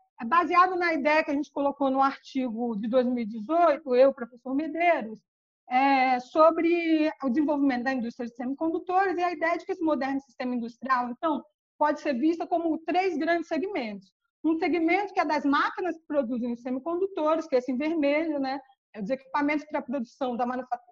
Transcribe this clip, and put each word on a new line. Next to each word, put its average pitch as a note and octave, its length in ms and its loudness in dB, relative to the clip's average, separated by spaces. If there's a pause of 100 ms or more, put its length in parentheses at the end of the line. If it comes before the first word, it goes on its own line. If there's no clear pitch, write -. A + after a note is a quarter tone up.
(180)
é B3 60 -8
baseado F4 500 4
na F4 180 0
ideia D4+ 300 2
que D#4 80 -6
a - 20 0
gente C#4+ 200 -4
colocou C#4 360 0
no C4 120 2
artigo B3 760 -2
de G#3+ 140 -4
dois B3+ 160 2
mil B3 140 -2
e A#3 60 -4
dezoito, C4+ 680 0
eu, C4+ 180 6
professor B3 400 -10
Medeiros, D4+ 680 0 (480)
é, C4 500 2
sobre E4 920 4 (140)
o C#4 60 0
desenvolvimento C#4 540 0
da C4+ 100 -2
indústria A#3 340 -6
de A#3 80 -16
semicondutores E4 840 -2
e F4 60 -2
a F4+ 80 0
ideia E4+ 260 0
de E4 80 -12
que - 60 -4
esse F#4 100 -6
moderno C#4 380 0
sistema B3+ 340 -8
industrial, B3 580 -2
então, D4 300 -2 (360)
pode D4+ 240 2
ser D4 120 0
visto D#4+ 320 0
como E4 340 0
três F4+ 380 0
grandes E4 300 0
segmentos. C#4 640 -6 (320)
Um D#4+ 140 2
segmento F4 560 0
que G4 60 0
é E4+ 40 4
das D4+ 220 0
máquinas E4 520 0
que - 80 -20
produzem B3 460 -2
os A#3+ 100 -8
semicondutores, D#4+ 840 -2
que - 80 0
é B3+ 40 4
esse B3 120 -2
em B3 60 -2
vermelho, D4+ 600 0
né? C4+ 220 -4 (340)
É - 80 -14
dos G3 100 -6
equipamentos D4 540 -2
para D4+ 140 -6
a - 40 -4
produção B3 520 -6
da A#3+ 100 -2
manufa-, B3+ 360 -6 (100)